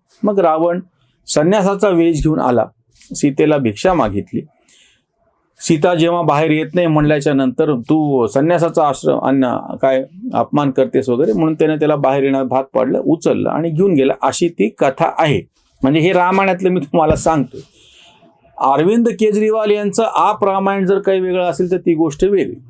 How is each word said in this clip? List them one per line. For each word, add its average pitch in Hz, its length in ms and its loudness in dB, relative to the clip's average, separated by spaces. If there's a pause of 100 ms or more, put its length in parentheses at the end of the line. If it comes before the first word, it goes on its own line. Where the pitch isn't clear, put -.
(240)
मग 208 160 0
रावण 170 400 0 (480)
संन्यासाचा 196 640 2
वेश 170 340 2
घेऊन 156 160 0
आला, 120 260 0 (500)
सीतेला 151 420 0
भिक्षा 131 360 0
मागितली. 101 480 -2 (1200)
सीता 170 340 2
जेव्हा 170 260 0
बाहेर 151 300 2
येत 156 220 0
नाही 175 140 2
म्हणल्याच्या 151 460 2
नंतर, 135 460 0
"तू 143 480 0
संन्यासाचा 156 600 0
आश्रम, 139 320 -2
अन्न 131 380 0 (240)
काय 135 220 2 (300)
अपमान 139 380 0
करतेस?" 127 380 0
वगैरे 147 240 0
म्हणून 160 200 0
त्याने 156 220 0
त्याला 151 200 0
बाहेर 139 280 0
येण्यात 135 220 0
भाग 131 180 -2
पाडलं, 123 420 -2
उचललं 143 440 0
आणि 160 200 -2
घेऊन 180 240 0
गेला, 135 280 2
अशी 135 260 0
ती 190 220 -2
कथा 151 480 -2
आहे. 143 240 2 (420)
म्हणजे 143 160 2
हे 170 120 2
रामायणातलं 185 580 0
मी 180 100 0
तुम्हाला 156 360 0
सांगतो. 147 420 -2 (1160)
अरविंद 214 360 2
केजरीवाल 214 600 0
यांचं 208 320 0 (100)
आप 196 320 0
रामायण 196 400 0
जर 196 140 2
काही 190 200 0
वेगळं 185 240 -2
असेल 175 280 -2
तर 185 60 -2
ती 175 180 0
गोष्ट 156 280 -2
वेगळी. 185 320 0 (140)